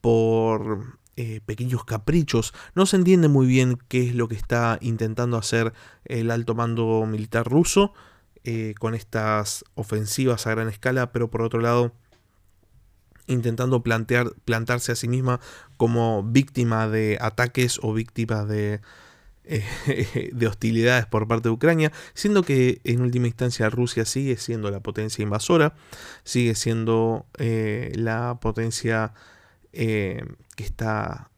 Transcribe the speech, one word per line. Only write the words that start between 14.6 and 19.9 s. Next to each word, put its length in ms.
a 40
sí 100
misma 320
como 480
víctima 640
de 320
ataques 640
o 100
víctima 540
de, 340
eh, 840